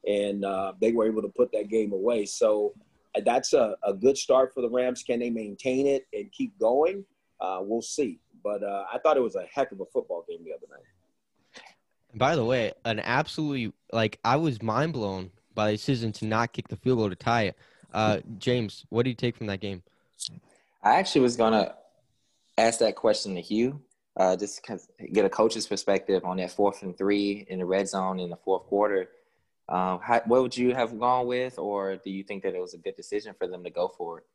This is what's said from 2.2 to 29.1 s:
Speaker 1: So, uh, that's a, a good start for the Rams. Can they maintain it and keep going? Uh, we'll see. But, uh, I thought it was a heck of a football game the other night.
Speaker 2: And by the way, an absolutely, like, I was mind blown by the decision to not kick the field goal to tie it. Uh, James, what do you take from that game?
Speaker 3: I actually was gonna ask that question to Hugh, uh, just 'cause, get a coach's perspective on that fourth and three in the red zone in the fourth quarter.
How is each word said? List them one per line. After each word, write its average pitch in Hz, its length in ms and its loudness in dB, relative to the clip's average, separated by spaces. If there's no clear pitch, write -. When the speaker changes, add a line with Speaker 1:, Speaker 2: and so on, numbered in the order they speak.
Speaker 1:
So, 104 480 2
uh, 107 100 -2
that's 123 280 2
a, 113 300 4
a 101 100 0
good 127 240 2
start 131 360 2
for 131 80 -6
the 120 80 0
Rams. 127 320 -2
Can 120 180 -2
they 120 100 -4
maintain 117 580 -2
it 135 260 0
and 104 200 -8
keep 120 260 -6
going? 156 460 2
Uh, 92 220 -4
we'll 110 200 -2
see. 113 380 -4
But, 104 200 -4
uh, 98 300 -4
I 127 60 -4
thought 151 160 4
it 135 60 4
was 107 140 -2
a 92 100 -4
heck - 260 -4
of 98 80 -16
a 92 60 -8
football 90 420 -4
game 85 160 -12
the 80 100 -12
other - 160 -14
night. - 920 -20
Speaker 2:
And 110 80 -14
by 143 160 4
the 123 100 2
way, 117 280 0
an 110 140 -2
absolutely, 139 760 -2
like, 110 320 0
I 120 120 4
was 147 260 0
mind 123 320 0
blown 95 380 -4
by 107 160 2
the 107 60 0
decision 117 360 -2
to - 120 -8
not 110 280 0
kick - 140 -10
the - 100 -10
field 123 220 2
goal 107 100 2
to 90 60 -6
tie 117 280 2
it. 95 120 -2
Uh, 107 260 2
James, 120 520 -2
what 113 140 2
do 131 60 2
you 120 60 -4
take 120 200 -2
from 110 120 -8
that 98 140 -4
game? 98 220 -8
Speaker 3:
I 107 120 6
actually 180 260 4
was 120 140 4
gonna 110 400 4
ask 113 220 4
that 107 160 4
question 104 400 2
to 87 60 -6
Hugh, 123 400 0
uh, 92 200 4
just 98 280 -8
'cause, - 260 -12
get 107 140 6
a 120 40 4
coach's 110 380 2
perspective 98 560 0
on 92 140 -4
that 90 140 -4
fourth 101 300 0
and 90 160 -10
three 101 520 0
in 92 100 -6
the 90 60 -2
red 95 240 0
zone 95 300 -2
in 87 100 -6
the 85 80 -10
fourth 95 260 -2
quarter. 101 480 0